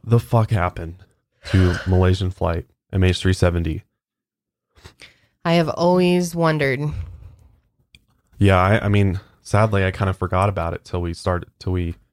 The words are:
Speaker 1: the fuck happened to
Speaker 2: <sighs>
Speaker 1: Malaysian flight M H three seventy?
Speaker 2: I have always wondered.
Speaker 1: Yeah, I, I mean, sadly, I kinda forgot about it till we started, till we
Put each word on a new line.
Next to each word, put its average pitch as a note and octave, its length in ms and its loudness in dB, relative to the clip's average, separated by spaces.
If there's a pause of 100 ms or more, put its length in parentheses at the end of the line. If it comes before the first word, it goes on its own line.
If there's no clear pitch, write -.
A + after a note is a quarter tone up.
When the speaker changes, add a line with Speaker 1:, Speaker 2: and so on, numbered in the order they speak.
Speaker 1:
the A2+ 140 4
fuck A2+ 320 0
happened F2 460 -4 (480)
to F#2 360 2
Speaker 2:
<sighs> - 60 -6
Speaker 1:
Malaysian F#2 440 2
flight E2+ 340 -4 (280)
M F#2+ 100 0
H F#2 160 2
three F#2 140 2
seventy? E2+ 500 0 (1600)
Speaker 2:
I E3+ 100 0
have E3+ 160 2
always F3+ 640 2
wondered. D#3 480 0 (1600)
Speaker 1:
Yeah, G2 240 4
I, G2 240 2
I - 40 0
mean, G2 300 2 (220)
sadly, G#2 440 0
I F#2 60 0
kinda F#2+ 220 -4
forgot F#2 360 -2
about E2+ 240 -4
it - 100 -12
till - 180 -6
we F2 120 -6
started, F2+ 360 -4 (100)
till F#2 140 -6
we F2 220 -4 (180)